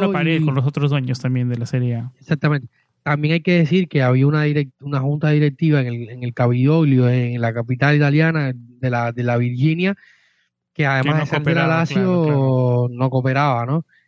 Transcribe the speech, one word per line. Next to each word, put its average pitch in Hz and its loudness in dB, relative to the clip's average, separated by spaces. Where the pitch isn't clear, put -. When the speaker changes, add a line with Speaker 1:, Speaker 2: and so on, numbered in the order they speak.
Speaker 1:
gringo", 202 0
Speaker 2:
pared 160 0
Speaker 1:
y 156 0
Speaker 2:
con 143 0
los 131 0
otros 143 0
dueños 131 -2
también 127 -2
de 123 -4
la 117 -6
Serie 123 -2
A. 120 -10
Speaker 1:
Exactamente. 147 -2
También 147 0
hay 170 0
que 180 0
decir 170 2
que 143 0
había 127 4
una 151 2
direc-, 147 -2
una 143 -6
junta 147 0
directiva 151 2
en 127 -2
el, 120 -8
en 123 -12
el 120 -6
Campidoglio, 127 2
en 123 0
la 117 -2
capital 127 0
italiana 147 0
de 123 -8
la, 117 -2
de 120 -6
la 120 0
Virginia, 156 0
que 151 -2
además 135 0
Speaker 2:
Que 156 2
no - -
Speaker 1:
de 147 -2
ser 151 -2
de 160 2
la 165 0
Speaker 2:
cooperaba, 165 0
Speaker 1:
Lazio, 165 -2
Speaker 2:
claro, 185 2
claro. 127 2
Speaker 1:
no 123 -2
cooperaba, 131 0
¿no? 156 -2